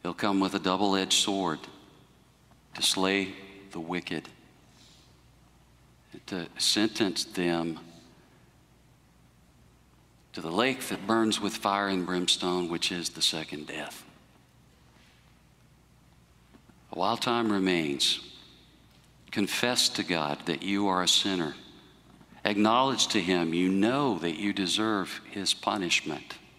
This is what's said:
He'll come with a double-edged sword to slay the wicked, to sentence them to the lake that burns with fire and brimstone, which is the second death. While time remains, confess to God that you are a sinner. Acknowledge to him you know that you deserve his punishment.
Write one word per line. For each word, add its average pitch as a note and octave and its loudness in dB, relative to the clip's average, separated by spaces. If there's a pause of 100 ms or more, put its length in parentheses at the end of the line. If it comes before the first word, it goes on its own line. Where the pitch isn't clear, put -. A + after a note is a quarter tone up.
He'll F2+ -4
come G2 2
with F#2+ 2
a G2 0
double-edged F#2+ 2
sword F#2+ 0 (1120)
to - -4
slay F#2+ 2 (360)
the - -10
wicked, E2+ -6 (2000)
to F2 -6 (100)
sentence G#2 2
them E2+ 0 (2500)
to F2+ -10
the E2 -8
lake B2+ 0
that F#2+ -8
burns A2 2
with G2+ -4
fire G2+ 0
and F#2+ 0
brimstone, F2+ 0
which E2+ -2
is F2 -4
the - -6
second D#2 -4
death. - -10 (2750)
While G2 0
time A#2 2
remains, F2 2 (1080)
confess A#2 2
to - -2
God D#2 0
that - -2
you G2+ 2
are F2+ 4
a F2 2
sinner. F2+ 2 (880)
Acknowledge A2 4
to G#2 2
him E2+ 2
you F2+ 4
know A2 2
that D#2+ -2
you G2+ -2
deserve G2 -2 (100)
his F#2+ -4
punishment. F2 -2 (240)